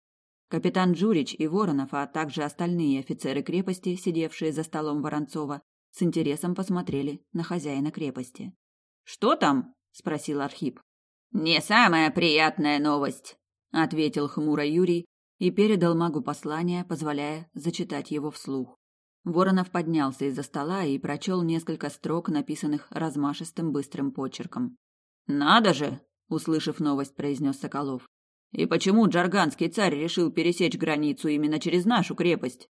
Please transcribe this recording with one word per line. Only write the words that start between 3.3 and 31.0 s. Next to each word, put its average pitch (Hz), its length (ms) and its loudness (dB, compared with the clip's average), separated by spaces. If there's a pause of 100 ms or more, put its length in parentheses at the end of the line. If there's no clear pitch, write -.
крепости, 180 540 -2
сидевшие 160 580 -2
за 156 100 -4
столом 156 380 -4
Воронцова, 147 600 -6 (300)
с - 120 -4
интересом 170 520 0
посмотрели 147 800 -4
на 170 100 -2
хозяина 147 480 -4
крепости. 131 600 -8 (500)
«Что 262 320 0
там?» 139 380 2 (180)
спросил 147 500 -4
Архип. - 380 -6 (520)
«Не 156 300 2
самая 165 500 4
приятная 156 680 2
новость», 147 580 -2 (340)
ответил 156 560 0
хмуро 151 380 0
Юрий 170 400 2 (340)
и 180 120 2
передал 175 440 4
магу 165 260 0
послание, 170 640 -4
позволяя 151 680 -6
зачитать 151 580 -6
его 147 180 -4
вслух. 135 480 -8 (500)
Воронов 185 440 2
поднялся 156 540 0
из-за 139 160 -2
стола 160 440 -4
и 139 120 0
прочёл 170 460 -2
несколько 165 460 -2
строк, - 400 -4
написанных 151 600 -2
размашистым 147 840 -4
быстрым 139 380 -4
почерком. 123 640 -8 (500)
«Надо 170 460 6
же!» 143 260 -2 (300)
услышав 156 500 -2
новость, 139 360 -2
произнёс 139 420 -2
Соколов. 139 500 -6 (460)
«И 160 120 0
почему 190 420 4
джарганский 170 600 2
царь 170 280 2
решил 165 360 0
пересечь 170 460 2
границу 151 500 0